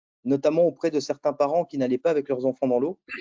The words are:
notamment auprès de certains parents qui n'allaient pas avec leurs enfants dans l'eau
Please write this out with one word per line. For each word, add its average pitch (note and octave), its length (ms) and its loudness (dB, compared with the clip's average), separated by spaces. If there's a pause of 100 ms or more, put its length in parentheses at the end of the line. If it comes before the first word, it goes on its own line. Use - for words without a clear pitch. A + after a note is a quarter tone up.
(240)
notamment D3 400 2
auprès D#3+ 260 0
de D3+ 80 0
certains C#3+ 340 -4
parents D3 320 0
qui D3 140 -10
n'allaient B2+ 200 0
pas E3+ 120 0
avec D3 180 0
leurs B2+ 160 -4
enfants C3 220 -2
dans B2 140 2
l'eau D#3+ 180 -4 (220)